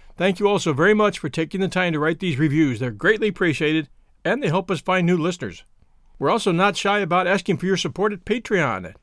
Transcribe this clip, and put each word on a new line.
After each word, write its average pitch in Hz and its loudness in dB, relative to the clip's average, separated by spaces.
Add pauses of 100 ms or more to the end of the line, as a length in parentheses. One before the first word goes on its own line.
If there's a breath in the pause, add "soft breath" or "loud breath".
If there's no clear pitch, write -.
(160 soft breath)
Thank 185 0
you 202 2
all 202 2
so 165 0
very 175 4
much 208 2
for 156 -8
taking 160 -4
the 190 0
time 180 0
to 156 -2
write 165 0
these 165 -2
reviews. 143 2
They're 123 -4
greatly 202 0
appreciated, 156 0 (360)
and 233 -2
they 220 0
help 185 -2
us 170 -2
find 185 0
new 180 4
listeners. 156 -4 (540)
We're 139 0
also 214 0
not 185 2
shy 202 0
about 180 0
asking 185 0
for 175 -6
your 190 2
support 185 -2
at 190 -12
Patreon 151 -2
at 78 -16